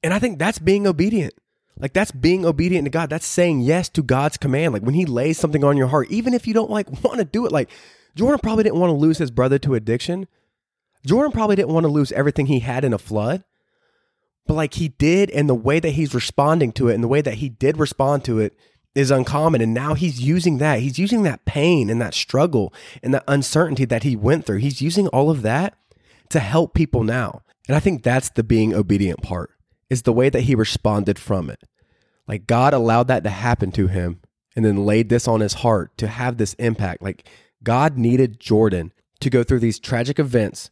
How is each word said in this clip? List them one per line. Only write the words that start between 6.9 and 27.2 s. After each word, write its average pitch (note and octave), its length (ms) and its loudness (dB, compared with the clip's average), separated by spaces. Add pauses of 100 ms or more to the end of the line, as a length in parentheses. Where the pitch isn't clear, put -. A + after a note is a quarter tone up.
<laughs> - 0 -
wanna A#3 220 0
do G#3+ 200 -2
it, - 60 -2
like, C#3+ 180 0 (460)
Jordan B3+ 240 2
probably A3 240 0
didn't G3+ 160 2
wanna F3 140 2
lose D#3 240 2
his D3 120 -4
brother C3 300 0
to C3+ 160 -2
addiction. B2 520 -4 (800)
Jordan A#3+ 280 2
probably G#3+ 240 0
didn't F3 160 0
wanna E3 160 2
lose D3 240 0
everything C#3 320 0
he C3 140 2
had B2+ 260 -4
in B2 80 0
a G2+ 40 -2
flood, G#2+ 460 -4 (1040)
but, D#3 60 0
like, D3+ 220 -2
he E3 120 -2
did, F3 440 2
and D3 180 0
the C3 60 4
way C3+ 260 0
that D#3+ 100 -2
he's C#3 240 -2
responding C#3+ 580 0
to B2 140 0
it A2+ 80 2
and A#2 80 -2
the A#2 60 0
way C#3 100 2
that C#3+ 160 -2
he C3 140 -6
did C3+ 280 -2
respond C#3 460 -2
to A2+ 160 -2
it G#2+ 160 -2 (380)
is C#3 180 2
uncommon. C#3+ 480 2
And A2+ 140 2
now C#3+ 220 -2
he's D3+ 260 -2
using D#3+ 380 2
that. D3 200 2
He's C3 180 -4
using G3+ 260 2
that D3+ 200 -2
pain D3 460 2
and A#2 100 0
that A2+ 140 -4
struggle C3+ 600 0 (300)
and B2+ 100 0
that - 140 -2
uncertainty C#3 560 0
that A#2 200 -2
he B2 120 0
went B2+ 300 0
through. G2+ 140 -2
He's C3+ 220 -2
using E3+ 280 0
all C#3 200 2
of D3 120 0
that C3 320 -2 (560)
to D#3+ 100 2
help C3+ 340 0
people C#3 300 0
now. A2+ 380 -4 (260)